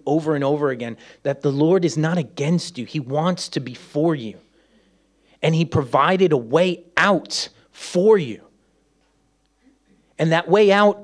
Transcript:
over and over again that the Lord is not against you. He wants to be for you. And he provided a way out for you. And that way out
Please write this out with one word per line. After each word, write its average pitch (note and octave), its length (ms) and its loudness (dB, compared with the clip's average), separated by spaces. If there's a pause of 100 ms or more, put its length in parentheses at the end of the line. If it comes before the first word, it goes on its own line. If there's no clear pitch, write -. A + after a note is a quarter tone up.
over D#3 300 0
and C#3 80 -2
over C#3+ 260 0
again A#2 260 -8 (280)
that C#3 180 -4
the D3 100 0
Lord D#3+ 340 2
is D#3 120 -4
not D#3+ 220 0
against D3+ 580 -4
you. A#2+ 80 -10
He - 140 -8
wants D3+ 500 -4
to - 100 -8
be B2+ 140 -8
for D#3 400 -4
you. A2+ 240 -8 (1040)
And D#3+ 140 0
he E3 100 0
provided D#3 680 2
a D3 40 4
way D#3+ 460 0 (140)
out F3+ 520 0 (220)
for G#3 440 2
you. B2+ 260 -4 (1800)
And D#3+ 120 0
that E3 160 0
way G3 240 4
out G3+ 320 2